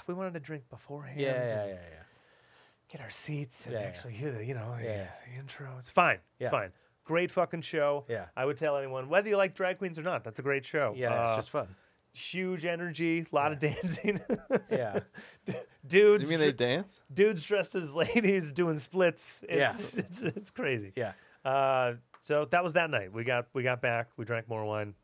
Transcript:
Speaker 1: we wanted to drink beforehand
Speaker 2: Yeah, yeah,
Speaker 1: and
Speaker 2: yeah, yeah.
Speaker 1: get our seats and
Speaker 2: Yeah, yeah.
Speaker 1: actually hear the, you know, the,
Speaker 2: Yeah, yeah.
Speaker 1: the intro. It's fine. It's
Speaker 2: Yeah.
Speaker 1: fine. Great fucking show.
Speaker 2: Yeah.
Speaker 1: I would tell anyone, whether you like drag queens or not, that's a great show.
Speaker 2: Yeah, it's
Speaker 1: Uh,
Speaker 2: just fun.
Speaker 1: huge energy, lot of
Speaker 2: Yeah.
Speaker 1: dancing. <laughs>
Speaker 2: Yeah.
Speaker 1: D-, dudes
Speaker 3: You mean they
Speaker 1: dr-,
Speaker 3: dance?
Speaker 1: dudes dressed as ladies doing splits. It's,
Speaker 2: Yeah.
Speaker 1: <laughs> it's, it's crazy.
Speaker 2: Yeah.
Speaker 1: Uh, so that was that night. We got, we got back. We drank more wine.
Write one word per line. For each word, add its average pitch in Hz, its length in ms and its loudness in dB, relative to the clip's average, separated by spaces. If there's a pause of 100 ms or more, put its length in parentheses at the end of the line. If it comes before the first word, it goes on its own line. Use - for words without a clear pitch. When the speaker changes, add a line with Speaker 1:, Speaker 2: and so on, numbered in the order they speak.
Speaker 1:
we 175 80 -6
wanted 185 180 -6
to 170 60 -6
drink 147 300 -12
beforehand 143 520 -12
Speaker 2:
Yeah, 139 60 0
yeah, 131 140 0
Speaker 1:
and 107 280 -2
Speaker 2:
yeah, 95 60 -8
yeah. 82 280 -18 (880)
Speaker 1:
get 139 100 -14
our 113 100 -14
seats - 560 -6
and 123 60 -8
Speaker 2:
Yeah, 110 80 -2
yeah. 101 60 -4
Speaker 1:
actually 123 260 -10
hear 135 180 -6
the, 110 120 -6
you 131 120 -6
know, 117 220 -8
the, 113 60 -8
Speaker 2:
Yeah, 113 100 -4
yeah. 98 140 -6 (240)
Speaker 1:
the 127 80 -12
intro. 135 380 -14
It's 123 140 -16
fine. 165 240 6 (240)
It's 123 60 -4
Speaker 2:
Yeah. 120 40 0
Speaker 1:
fine. 104 220 0 (320)
Great 170 280 0
fucking 170 300 0
show. 143 460 0
Speaker 2:
Yeah. 107 180 -4 (100)
Speaker 1:
I 127 100 0
would 143 120 -2
tell 151 200 0
anyone, 131 320 -6
whether 202 200 4
you 202 80 4
like 190 180 4
drag 185 240 -2
queens 175 180 -6
or 156 60 -8
not, 160 200 -2
that's 113 160 -10
a 131 40 -6
great 139 220 0
show. 139 300 0
Speaker 2:
Yeah, 117 280 2
it's 117 80 2
Speaker 1:
Uh, 113 60 2
Speaker 2:
just 110 120 -4
fun. 101 260 -4 (380)
Speaker 1:
huge 185 520 -6
energy, 165 680 -2
lot 147 200 4
of 147 120 -4
Speaker 2:
Yeah. 147 180 2
Speaker 1:
dancing. 185 400 -2 (240)
<laughs> - 260 0
Speaker 2:
Yeah. 113 280 0 (460)
Speaker 1:
D-, - 80 -4 (320)
dudes 208 380 8
Speaker 3:
You 143 60 -2
mean 165 100 4
they 147 120 6
Speaker 1:
dr-, 123 60 -4
Speaker 3:
dance? 131 420 0 (120)
Speaker 1:
dudes 185 340 4
dressed 202 300 0
as 156 200 -4
ladies 190 560 2
doing 160 260 2
splits. 170 720 0
It's, 165 480 2
Speaker 2:
Yeah. 208 60 -2
Speaker 1:
<laughs> - 20 -4
it's, 180 180 -12
it's 196 280 -4
crazy. 117 440 -4
Speaker 2:
Yeah. 110 180 -4 (300)
Speaker 1:
Uh, 135 500 4 (280)
so 151 240 2
that 175 180 2
was 170 100 -2
that 165 180 4
night. 98 200 -2
We 113 120 -4
got, 123 300 2
we 127 100 0
got 123 180 2
back. 117 360 0
We 117 80 -6
drank 113 220 -4
more 110 180 -4
wine. 104 280 -4 (100)